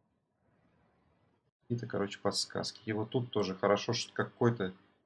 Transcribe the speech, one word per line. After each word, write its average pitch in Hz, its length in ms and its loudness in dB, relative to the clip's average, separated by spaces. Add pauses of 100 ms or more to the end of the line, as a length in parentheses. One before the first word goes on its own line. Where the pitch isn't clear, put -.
(1600)
Какие-то, 117 240 -4
короче, 101 320 -4
подсказки. - 680 -2
И 110 60 -2
вот 107 180 -2
тут 120 220 -2
тоже 95 240 0
хорошо, 101 380 4
что - 200 -4
какой-то 107 640 0 (300)